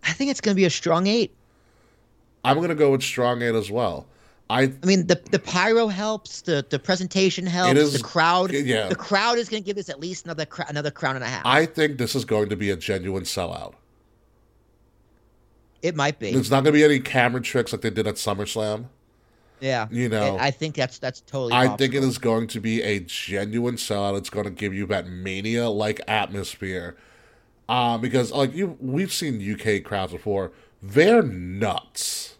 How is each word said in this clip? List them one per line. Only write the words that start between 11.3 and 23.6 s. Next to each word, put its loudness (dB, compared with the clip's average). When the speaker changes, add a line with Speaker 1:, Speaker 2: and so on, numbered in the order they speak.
Speaker 2:
I 4
think -2
this -2
is -2
going 0
to -2
be -2
a 0
genuine -4
sellout. -6
Speaker 1:
It -2
might 0
be. -4
Speaker 2:
There's 2
not 4
gonna 8
be 8
any 8
camera 2
tricks -2
like -4
they 0
did 0
at -2
SummerSlam. -4
Speaker 1:
Yeah. -2
Speaker 2:
You -2
know, 0
Speaker 1:
I, 0
I 2
think -6
that's, -2
that's -8
totally -4
Speaker 2:
I 6
think 2
it 0
Speaker 1:
possible. 2
Speaker 2:
is -2
going 0
to -6
be -2
a 0
genuine -4